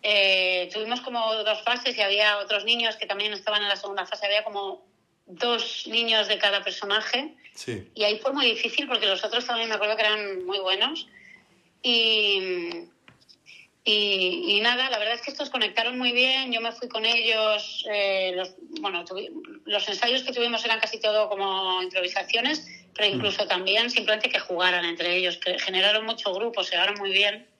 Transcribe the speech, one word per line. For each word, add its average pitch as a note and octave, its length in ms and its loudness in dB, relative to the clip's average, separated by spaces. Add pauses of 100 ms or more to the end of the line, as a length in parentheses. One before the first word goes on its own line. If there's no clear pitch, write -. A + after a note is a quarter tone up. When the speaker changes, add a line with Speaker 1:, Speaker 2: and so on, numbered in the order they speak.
Speaker 1:
eh, F#3 680 4
tuvimos A3+ 300 -4
como A3+ 320 -2
dos G#3+ 280 -2
fases A#3+ 360 0
y - 20 0
había G#3 380 4
otros G3+ 260 -2
niños A#3 320 0
que - 100 -6
también G#3 280 -2
estaban G#3 280 0
en G3+ 60 -2
la G3 80 2
segunda G3 300 -6
fase, G#3 180 -6
había G#3 180 2
como G3+ 400 -6 (440)
dos A#3 600 -2
niños A3+ 420 2
de G3+ 100 2
cada G3+ 260 2
personaje. G#3+ 720 -2 (200)
Speaker 2:
Sí. - 400 -8
Speaker 1:
Y G#3+ 80 -2
ahí G#3 160 2
fue C4+ 140 0
muy C#4 140 2
difícil A#3 420 0
porque A3 180 0
los G3 160 0
otros A3+ 240 -2
también A#3 220 -2
me G#3+ 80 -2
acuerdo G#3 200 0
que A3 60 0
eran G3+ 420 0
muy F#3+ 140 -4
buenos. G3 480 -2 (800)
Y, G3+ 840 2 (1120)
y, G3 720 2
y G#3 60 6
nada, B3 260 2
la A#3 100 0
verdad A3 160 0
es A#3 80 -8
que C#4+ 80 -8
estos C#4 200 -8
conectaron A#3 480 0
muy B3 140 0
bien, C4 380 2
yo A#3 120 -2
me A#3 100 -2
fui A#3+ 160 -10
con A3 160 -4
ellos, A3 880 0
eh, G3 420 0
los, F#3 200 -6 (260)
bueno, F#3 240 -4
tuvi-, - 260 -10 (360)
los - 220 -2
ensayos A#3+ 340 0
que B3+ 100 -6
tuvimos A#3+ 320 0
eran A3+ 160 2
casi A3 180 -2
todo G#3+ 300 2
como F#3+ 540 -2
improvisaciones, F#3+ 840 -2 (280)
pero G#3 160 2
Speaker 2:
Mm. - 60 -2
Speaker 1:
incluso G#3 300 0
también G3 440 0
simplemente G#3+ 400 0
que G3+ 80 0
jugaran F3+ 480 0
entre E3+ 300 -2
ellos, F3+ 200 0
que F3+ 220 -4
generaron G3+ 480 2
mucho A3 260 -2
grupo, G3+ 320 -2
se - 80 -4
llevaron F#3+ 260 0
muy G3 140 -2
bien G#3 340 2 (140)